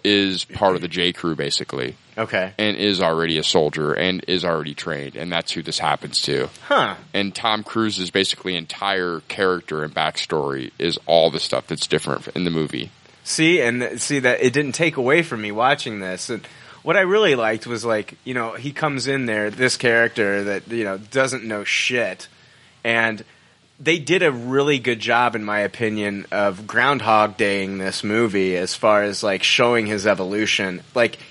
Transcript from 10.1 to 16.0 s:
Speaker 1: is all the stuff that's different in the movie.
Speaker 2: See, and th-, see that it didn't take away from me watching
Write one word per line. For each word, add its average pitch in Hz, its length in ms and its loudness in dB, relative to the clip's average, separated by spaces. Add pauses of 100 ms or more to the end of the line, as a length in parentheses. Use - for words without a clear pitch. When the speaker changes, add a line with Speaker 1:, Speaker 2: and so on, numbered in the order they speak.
Speaker 1:
is 82 280 -2
all 82 240 6
the 76 100 -4
stuff - 260 -4
that's 78 200 -6
different 76 420 -2
in - 160 -4
the 85 60 0
movie. 78 400 -4 (340)
Speaker 2:
See, 160 360 2
and 120 200 0
th-, 120 180 -6
see 143 220 -2
that 123 220 2
it 123 100 4
didn't 139 200 0
take 160 240 0
away 139 260 4
from 131 180 -6
me 104 100 -4
watching 117 500 0